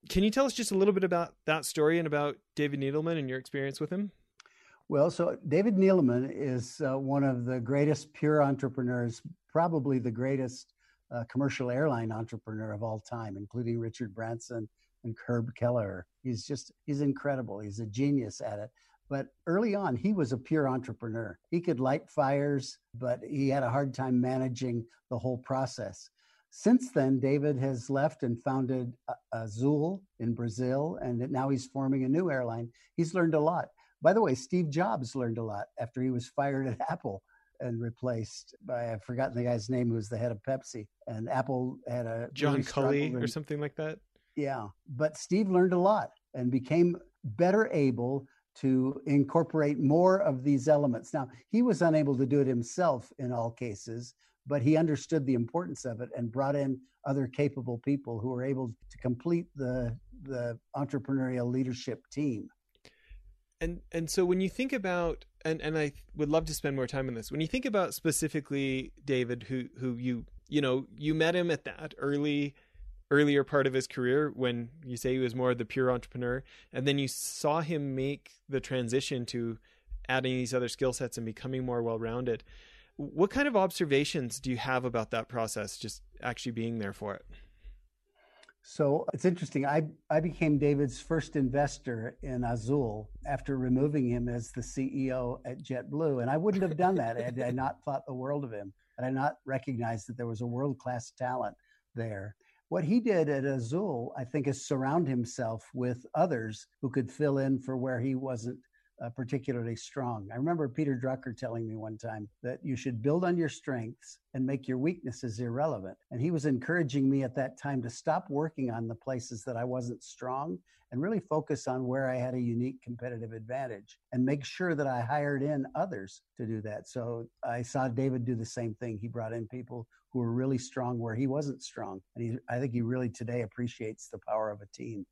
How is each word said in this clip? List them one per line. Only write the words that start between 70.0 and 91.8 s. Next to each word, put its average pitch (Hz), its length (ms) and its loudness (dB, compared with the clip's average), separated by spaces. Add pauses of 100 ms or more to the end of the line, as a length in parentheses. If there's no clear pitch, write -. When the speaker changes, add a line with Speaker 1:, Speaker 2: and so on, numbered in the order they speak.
Speaker 1:
you 147 120 2
know, 135 360 2
you 147 180 0
met 165 220 4
him 175 120 2
at 151 160 0
that 151 320 -10
early, 143 600 0 (560)
earlier 143 320 6
part 139 240 4
of 131 40 0
his 131 140 2
career 135 480 2
when 120 360 -2 (140)
you 123 120 -8
say 127 160 0
he 131 80 2
was 123 160 0
more 127 160 2
of 123 60 0
the 117 60 -2
pure 127 280 2
entrepreneur, 123 500 -4 (300)
and 131 160 0
then 139 100 4
you 139 80 2
saw - 540 0
him 147 340 -2
make 135 380 -4 (160)
the 139 100 0
transition 127 680 0
to 117 320 -4 (500)
adding 131 240 2
these 127 200 -2
other 123 160 2
skill 127 240 0
sets 123 240 -6
and 117 80 -6
becoming 127 400 -6
more 120 200 -2
well-rounded. 113 580 -2 (540)
What 147 340 0
kind 285 160 2
of 254 100 2
observations 147 840 2
do 131 100 -4
you 127 60 0
have 127 280 0
about 117 280 0
that 113 160 -2
process, 110 500 -4
just - 240 -10 (180)
actually 123 320 -4
being 113 280 -4
there 98 120 -4
for 101 220 -6
it? - 100 -14 (1400)
Speaker 2:
So 147 500 2
it's - 120 -6
interesting. 165 420 2
I, 151 160 2 (260)
I 156 120 4
became 156 360 2
David's 143 440 2
first - 340 -2
investor 131 880 0